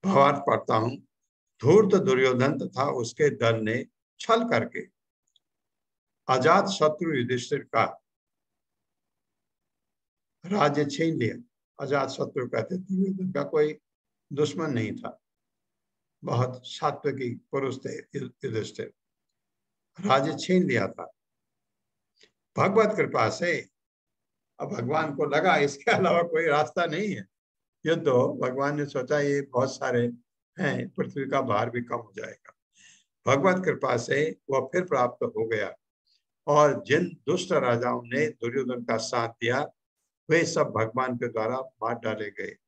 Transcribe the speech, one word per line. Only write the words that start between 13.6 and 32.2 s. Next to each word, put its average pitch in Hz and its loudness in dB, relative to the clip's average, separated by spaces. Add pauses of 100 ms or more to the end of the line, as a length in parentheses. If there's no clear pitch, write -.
दुश्मन 151 -2
नहीं 110 -2
था, - -14 (1040)
बहुत 127 -2
सात्विकी 127 -4
पुरुष 135 -6
थे - -10
यु-, 135 -10 (160)
युधिष्ठिर, 110 -8 (1080)
राज्य 151 2
छीन 185 2
लिया 113 0
था। - -14 (1400)
भगवत 202 4
कृपा 123 2
से, 160 -2 (920)
अब 143 -8
भगवान 139 -2
को 151 -2
लगा 156 2
इसके 143 0
अलावा 170 2
कोई 165 0
रास्ता 151 2
नहीं 175 -4
है, 117 -6 (600)
ये 160 4
तो 131 4
भगवान 139 -2
ने 143 -2
सोचा 139 -2
ये 143 0
बहुत 139 -2
सारे 120 0 (480)
हैं, 123 -2
पृथ्वी 135 -6
का 139 2
भार 113 0
भी 120 -4
कम 120 -6
हो 117 -12
जाएगा। 110 -14 (760)